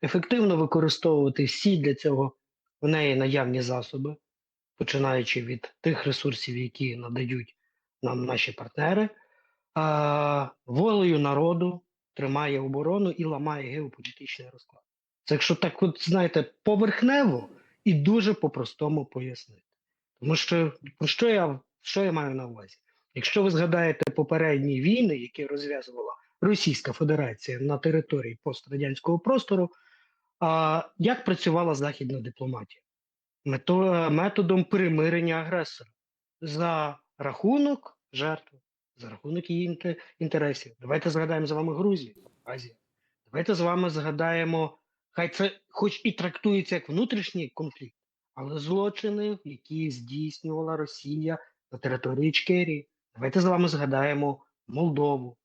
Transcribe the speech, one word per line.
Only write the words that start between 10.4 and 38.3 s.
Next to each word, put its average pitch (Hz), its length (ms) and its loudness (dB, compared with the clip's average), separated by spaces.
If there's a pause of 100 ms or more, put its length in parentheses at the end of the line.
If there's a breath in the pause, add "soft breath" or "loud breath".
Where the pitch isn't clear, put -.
волею 180 520 4
народу 165 640 2 (340)
тримає 139 460 -2
оборону 156 500 0
і 170 140 -4
ламає 147 460 -4
геополітичний 139 800 -12
розклад. - 300 -20 (420)
Це - 100 0
якщо 151 200 2
так - 280 -2
от, 175 260 0
знаєте, 170 440 2 (100)
поверхнево 208 880 2 (360 soft breath)
і 190 100 6
дуже 202 400 4
по-простому 147 720 -4
пояснити. 127 580 -12 (580)
Тому 151 160 0
що, 165 360 0 (260)
про 156 100 0
що - 200 2
я, 170 320 2 (200)
що - 240 -2
я 185 80 2
маю 147 220 -2
на 131 120 -6
увазі? 110 300 -18 (380)
Якщо 196 280 0
ви 190 80 4
згадаєте 165 600 2
попередні 143 680 0
війни, 196 360 4
які 123 300 -8
розв'язувала 139 640 -8 (280 soft breath)
Російська 170 520 2
Федерація 131 680 -2
на 139 180 0
території 143 640 0
пострадянського 139 760 -2
простору, 190 520 2 (680 soft breath)
а, 160 420 2 (160)
як 220 260 2
працювала 170 500 2
західна 135 460 -4
дипломатія? 120 640 -10 (600)
Мето-, 175 680 2
методом 185 540 2
примирення 170 680 2
агресора 165 560 -4 (500)
за 156 580 -2 (200)
рахунок 269 800 0 (140)
жертви, 143 460 -6 (380)